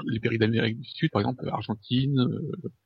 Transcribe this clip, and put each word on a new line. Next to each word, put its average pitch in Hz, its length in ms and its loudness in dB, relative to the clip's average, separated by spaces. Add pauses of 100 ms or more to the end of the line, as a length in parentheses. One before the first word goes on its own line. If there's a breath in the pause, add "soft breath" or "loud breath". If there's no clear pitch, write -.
les 113 140 -2
pays 117 180 0
d'Amérique 113 420 2
du - 100 -14
Sud, - 220 0
par 101 100 4
exemple, 127 280 -2
Argentine, 135 680 0
euh, 123 520 -2 (140)